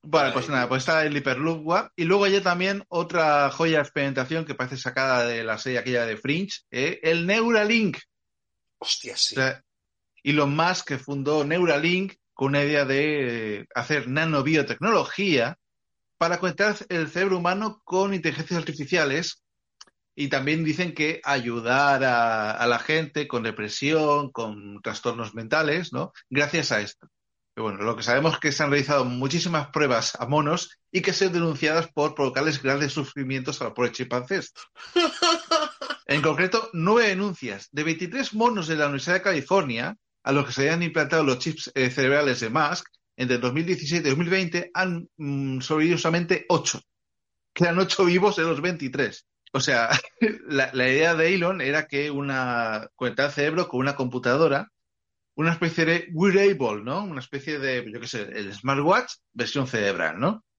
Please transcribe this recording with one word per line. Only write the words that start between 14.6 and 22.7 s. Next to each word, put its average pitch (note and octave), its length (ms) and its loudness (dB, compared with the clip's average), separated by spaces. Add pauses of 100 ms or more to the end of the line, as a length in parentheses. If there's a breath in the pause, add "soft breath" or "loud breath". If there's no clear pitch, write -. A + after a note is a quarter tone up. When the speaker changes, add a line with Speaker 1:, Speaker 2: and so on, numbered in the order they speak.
Speaker 1:
para E3+ 200 2
conectar G3 380 0 (140)
el E3 180 -2
cerebro F#3 300 0
humano G3 460 -2
con G3 280 0
inteligencias D#3+ 460 -4
artificiales. D3+ 840 -2 (800)
Y C#3+ 80 -4
también D3 360 0
dicen D#3+ 300 -2
que D#3 280 -2
ayudar C3 800 0
a, A#2 480 2
a A#2 160 -2
la A#2 140 2